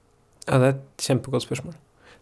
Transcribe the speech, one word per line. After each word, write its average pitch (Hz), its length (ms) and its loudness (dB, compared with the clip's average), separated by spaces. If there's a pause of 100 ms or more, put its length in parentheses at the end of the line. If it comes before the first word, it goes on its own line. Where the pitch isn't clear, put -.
(420)
Ja, - 140 0
det 127 100 6
er 139 60 4
et - 320 -10
kjempegodt 127 400 0
spørsmål. - 300 -8 (480)